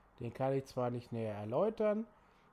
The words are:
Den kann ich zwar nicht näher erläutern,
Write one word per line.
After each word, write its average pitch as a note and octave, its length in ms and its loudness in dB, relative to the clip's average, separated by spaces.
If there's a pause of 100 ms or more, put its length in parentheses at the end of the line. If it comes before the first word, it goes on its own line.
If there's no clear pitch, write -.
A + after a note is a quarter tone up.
(200)
Den A#2+ 120 -6
kann C3 200 0
ich C3+ 140 0
zwar B2 240 0
nicht B2 200 -6
näher A2 240 -2
erläutern, G#3 720 2 (460)